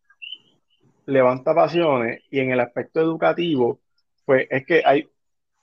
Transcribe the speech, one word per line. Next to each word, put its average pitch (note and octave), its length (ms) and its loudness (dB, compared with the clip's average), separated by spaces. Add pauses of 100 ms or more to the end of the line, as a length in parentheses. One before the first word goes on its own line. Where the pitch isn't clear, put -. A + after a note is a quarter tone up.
(1080)
levanta C3 480 2
pasiones, D3+ 760 0
y C3+ 100 -2
en C3 100 -2
el B2+ 100 0
aspecto A#2+ 400 -4
educativo, D#3+ 800 -2 (460)
pues C3 240 2
es C3 160 -4
que E3 180 2
hay, C#3+ 240 2 (540)